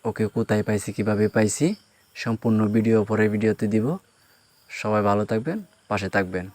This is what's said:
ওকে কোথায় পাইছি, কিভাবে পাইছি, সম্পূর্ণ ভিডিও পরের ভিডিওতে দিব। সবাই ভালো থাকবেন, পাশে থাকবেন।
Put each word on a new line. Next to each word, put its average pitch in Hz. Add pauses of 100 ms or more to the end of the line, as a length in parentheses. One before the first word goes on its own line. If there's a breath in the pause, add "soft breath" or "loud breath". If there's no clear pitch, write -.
ওকে 110
কোথায় 107
পাইছি, 104
কিভাবে 107
পাইছি, 110 (480 soft breath)
সম্পূর্ণ 110
ভিডিও 110
পরের 107
ভিডিওতে 107
দিব। 110 (840 soft breath)
সবাই 107
ভালো 101
থাকবেন, 131 (300)
পাশে 98
থাকবেন। 95